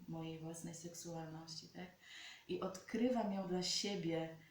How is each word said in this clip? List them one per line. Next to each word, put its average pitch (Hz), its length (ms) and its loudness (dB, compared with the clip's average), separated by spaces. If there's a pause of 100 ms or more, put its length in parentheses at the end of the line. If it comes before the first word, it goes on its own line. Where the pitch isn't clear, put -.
mojej 160 320 -4
własnej 165 360 -6
seksualności, 165 960 -8
tak? 180 180 -8 (600)
I 180 140 2
odkrywam 220 720 4
ją 190 140 0
dla 180 160 4
siebie, 165 760 2 (140)